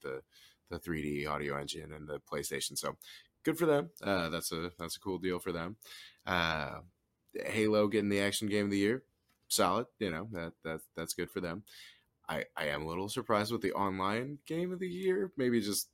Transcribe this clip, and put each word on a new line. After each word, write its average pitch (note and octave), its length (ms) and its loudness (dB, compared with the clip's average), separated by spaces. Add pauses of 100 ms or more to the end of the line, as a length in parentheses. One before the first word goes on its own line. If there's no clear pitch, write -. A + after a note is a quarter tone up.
the, C2+ 200 -8 (480)
the E2+ 80 -6
three D#2 240 -4
D D2 240 -2
audio D2 300 -2
engine D2+ 360 -8
and D2+ 160 -14
the D2 120 -6
PlayStation. C#2+ 560 -6
So C#2 200 -4 (480)
good D#3+ 140 2
for E3+ 80 4
them. D3+ 240 4 (120)
Uh, F#2 260 2
that's D#2+ 240 -2
a, E2+ 260 -2
that's E2+ 180 -6
a - 40 -12
cool F#2 180 -2
deal F2+ 200 0
for F2 140 -4
them. E2+ 240 -4 (500)
Uh, E2 540 0 (540)
Halo G#2+ 520 4
getting G#2 220 4
the G2+ 120 4
action G2+ 280 2
game G2+ 180 2
of G2+ 40 0
the G2+ 80 2
year. A2 240 4 (460)
Solid, G2+ 380 4 (140)
you G2 100 0
know, E2+ 220 -4
that, E2+ 200 -6 (120)
that, D#2+ 160 -4 (160)
that's E2 180 -4
good F2 160 -4
for F#2+ 100 -2
them. F2 220 -4 (680)
I, D#2 180 -2 (100)
I E2 120 0
am D2 140 -2
a D#2 60 -4
little F#2 200 -2
surprised A2 440 2
with A2 80 0
the G2 140 0
online G2+ 640 0 (100)
game F3 240 -2
of F3+ 80 -6
the F#3 80 -2
year, F#3 480 0
maybe B2 240 6
just G2+ 340 0